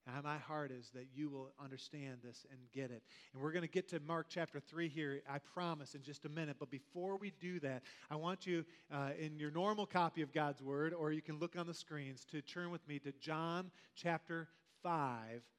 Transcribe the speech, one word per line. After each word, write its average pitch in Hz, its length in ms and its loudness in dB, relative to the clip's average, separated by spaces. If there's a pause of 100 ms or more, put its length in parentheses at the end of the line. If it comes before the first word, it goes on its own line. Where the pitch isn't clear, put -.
And 135 200 -4
my 147 120 0
heart 147 360 -2
is 120 220 -10
that 127 200 -8
you 147 160 0
will 135 220 -6 (100)
understand 135 640 -8
this 120 260 -12
and 135 80 -14 (140)
get 135 180 -2
it. 113 140 -8 (280)
And 131 80 -8
we're 151 120 2
gonna 170 160 2
get 180 220 2
to 170 100 0
Mark 160 280 0
chapter 160 300 -2
three 160 300 -2
here, 143 420 0
I 143 80 0
promise, 160 560 -2
in 139 80 -8
just 143 220 -10
a 151 40 -4
minute. 151 300 -2
But 135 140 -6
before 180 440 -2
we 196 240 -4
do 175 200 -2
that, 131 240 0 (260)
I 151 60 0
want 170 280 0
you, 170 200 4 (280)
uh, 139 240 2
in 156 220 -2
your 147 140 0
normal 202 340 4
copy 170 360 4
of 139 100 0
God's 147 280 4
Word, 143 320 2
or 156 200 4
you 156 100 2
can 151 160 -4
look 170 180 0
on 170 120 -2
the 170 60 -4
screens, 139 580 -6
to 151 100 -2
turn 175 300 -4
with 165 160 -6
me 147 100 -2
to 139 220 -4
John 170 500 0 (240)
chapter 165 540 0 (340)
five 120 640 2 (140)